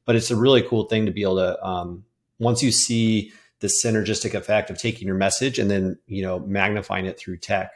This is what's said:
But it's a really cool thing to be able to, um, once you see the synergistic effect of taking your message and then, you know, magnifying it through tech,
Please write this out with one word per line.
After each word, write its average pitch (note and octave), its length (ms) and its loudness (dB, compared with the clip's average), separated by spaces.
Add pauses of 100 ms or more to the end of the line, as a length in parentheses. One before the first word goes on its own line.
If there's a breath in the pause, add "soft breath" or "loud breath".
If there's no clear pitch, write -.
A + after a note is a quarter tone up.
But A#2+ 100 4
it's A2+ 160 2
a A#2+ 60 0
really B2 260 6
cool A2 220 0
thing A2 220 0
to F#2 60 0
be G2+ 100 -4
able F#2+ 160 2
to, F#2 280 0
um, F2 380 -6 (340)
once A#2 240 2
you C3 80 4
see A2 640 0 (280 loud breath)
the G#2 80 -2
synergistic G#2+ 640 0
effect G#2+ 340 0
of F#2+ 80 -10
taking A2+ 300 -6
your F#2+ 100 -2
message B2 420 0
and G2+ 120 2
then, F#2+ 260 0 (100)
you G2 140 -8
know, F#2 200 -4
magnifying G2 640 -2
it F#2+ 120 -8
through F2+ 200 -12
tech, F#2+ 380 -4